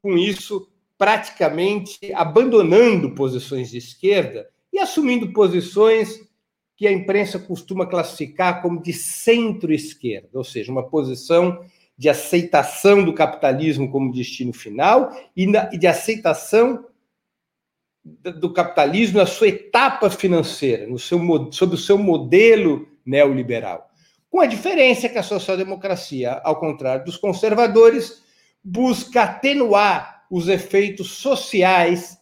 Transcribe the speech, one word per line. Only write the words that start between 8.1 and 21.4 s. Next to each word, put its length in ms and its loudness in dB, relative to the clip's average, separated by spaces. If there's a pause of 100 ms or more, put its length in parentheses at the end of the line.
como 180 -4
de 120 -8
centro-esquerda, 1400 -4
ou 120 -8
seja, 280 -10
uma 160 -6
posição 720 0 (380)
de 100 2
aceitação 960 2
do 80 0
capitalismo 760 -2
como 220 -4
destino 420 -8
final 580 0 (240)
e 100 0
na, 240 0
e 60 -10
de 120 2
aceitação 960 0 (1160)
d-, 300 -16
do 220 -4
capitalismo 640 2
na 80 6
sua 220 2
etapa 600 0
financeira, 760 -2
no 120 -8
seu 200 -2
mo-, 340 0